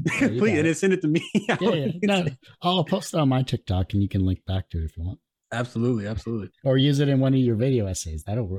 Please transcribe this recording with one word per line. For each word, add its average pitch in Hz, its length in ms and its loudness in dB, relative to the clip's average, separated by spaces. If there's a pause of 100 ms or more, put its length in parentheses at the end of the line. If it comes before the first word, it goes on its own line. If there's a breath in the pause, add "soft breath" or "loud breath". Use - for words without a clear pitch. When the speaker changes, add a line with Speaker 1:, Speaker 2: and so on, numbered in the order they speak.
(100)
Speaker 1:
<laughs> - 100 -4
Speaker 2:
Yeah, 262 80 2
you 113 120 -2
Speaker 1:
Please, 214 120 4
Speaker 2:
got 160 60 2
Speaker 1:
and - 0 -
Speaker 2:
it. 151 40 2
Speaker 1:
then 160 120 2
send 190 200 2
it 185 80 -2
to 156 60 0
me. 160 220 0
<laughs> - 40 -10
I - 140 4
Speaker 2:
Yeah, 196 120 0
Speaker 1:
wanna 190 160 2
Speaker 2:
yeah. 156 160 -2
Speaker 1:
see 165 120 -8
Speaker 2:
No, 202 160 2
Speaker 1:
it. 156 180 -4 (240 soft breath)
Speaker 2:
I'll 175 220 2
post - 300 -2
it 170 60 2
on 143 80 4
my 131 140 2
TikTok 95 500 -2
and 101 100 2
you 98 60 0
can 95 160 0
link 92 220 0
back 92 240 -4
to 82 80 -6
it 82 60 -2
if 80 120 -8
you 82 80 -8
want. 92 140 -8 (340)
Speaker 1:
Absolutely, 117 540 -2
absolutely. 107 440 -6 (140)
Speaker 2:
Or 131 140 4
use 139 220 4
it 147 80 2
in 135 120 2
one 135 140 2
of 131 60 4
your 120 160 2
video 123 300 2
essays. 82 380 -6
That'll, 107 240 -4 (100)